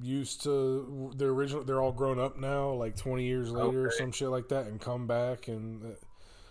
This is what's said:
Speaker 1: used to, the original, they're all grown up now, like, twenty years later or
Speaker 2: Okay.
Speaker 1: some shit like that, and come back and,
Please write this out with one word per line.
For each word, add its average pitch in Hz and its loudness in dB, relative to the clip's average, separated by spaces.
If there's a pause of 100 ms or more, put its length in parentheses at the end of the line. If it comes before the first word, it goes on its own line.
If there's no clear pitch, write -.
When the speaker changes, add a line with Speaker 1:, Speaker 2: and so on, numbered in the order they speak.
Speaker 1:
used 131 -2
to, 135 0
the 139 2
original, 135 2
they're 131 2
all 131 4
grown 131 2
up 131 0
now, 139 0
like, 117 -2
twenty 127 0
years 123 2
later 123 4
or - 2
Speaker 2:
Okay. 120 0
Speaker 1:
some 127 0
shit 135 -2
like 127 0
that, 135 2
and 107 -6
come 123 -2
back 120 0
and, 110 -6 (680)